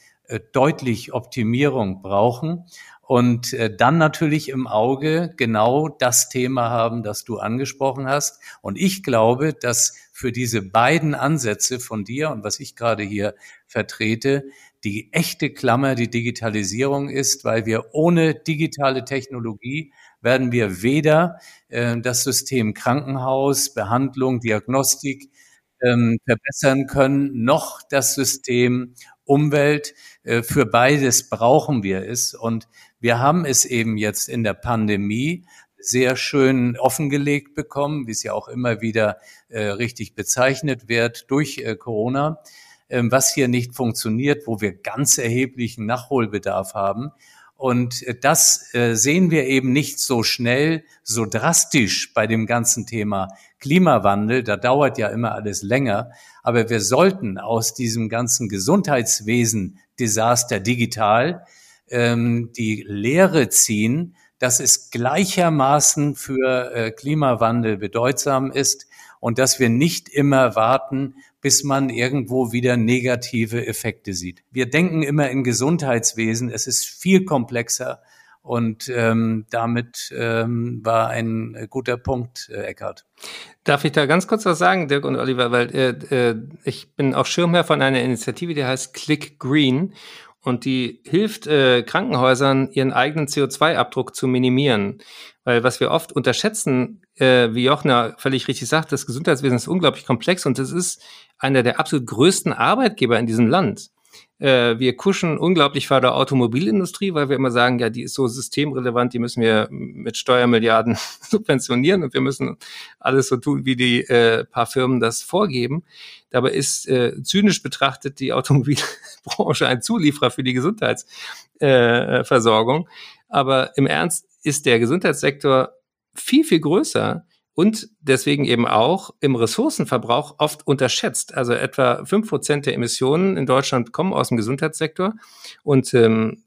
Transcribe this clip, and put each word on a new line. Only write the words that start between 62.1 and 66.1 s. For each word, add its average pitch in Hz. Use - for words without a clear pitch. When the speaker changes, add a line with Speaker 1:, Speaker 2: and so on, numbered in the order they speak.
Speaker 1:
die 110
Lehre 139
ziehen, 120
dass -
es -
gleichermaßen 147